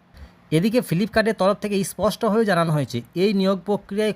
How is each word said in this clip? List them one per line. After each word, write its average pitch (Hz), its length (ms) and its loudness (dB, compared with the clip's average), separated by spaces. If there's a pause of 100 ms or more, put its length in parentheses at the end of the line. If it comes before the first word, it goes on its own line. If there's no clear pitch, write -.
(500)
এদিকে 202 300 2
Flipkart-এর 208 540 0
তরফ 190 220 2
থেকে 202 280 -2
স্পষ্টভাবে 214 600 0
জানানো 170 280 2
হয়েছে, 127 300 -2 (120)
এই 196 180 2
নিয়োগ 190 320 0
প্রক্রিয়ায় 202 520 -2